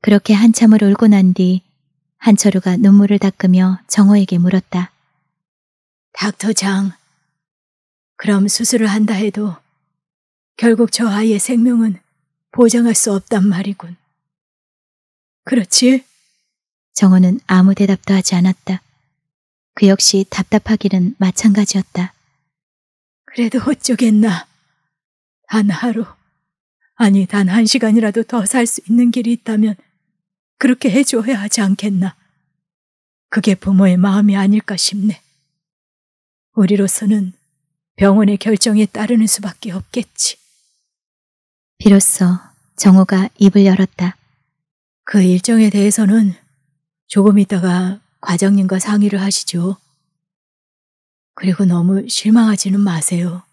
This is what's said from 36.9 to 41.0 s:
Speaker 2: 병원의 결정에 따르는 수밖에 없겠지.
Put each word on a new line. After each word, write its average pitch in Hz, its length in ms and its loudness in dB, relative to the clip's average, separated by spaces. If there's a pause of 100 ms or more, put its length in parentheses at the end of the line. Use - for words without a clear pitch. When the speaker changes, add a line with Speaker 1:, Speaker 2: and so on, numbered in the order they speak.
Speaker 2:
병원의 202 420 2
결정에 214 480 0
따르는 220 400 -2
수밖에 202 460 -8
없겠지. - 680 -10 (1400)